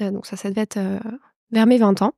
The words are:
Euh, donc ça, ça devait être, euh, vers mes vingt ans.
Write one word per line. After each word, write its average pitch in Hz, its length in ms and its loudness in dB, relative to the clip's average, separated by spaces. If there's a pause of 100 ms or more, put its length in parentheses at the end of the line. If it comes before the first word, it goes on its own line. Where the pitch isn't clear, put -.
Euh, 202 100 -6
donc 202 140 -10
ça, - 100 -14
ça 202 140 -10
devait 202 120 -6
être, 214 160 -8
euh, 196 220 -6 (520)
vers 226 140 2
mes 247 120 6
vingt 202 240 4
ans. 214 160 0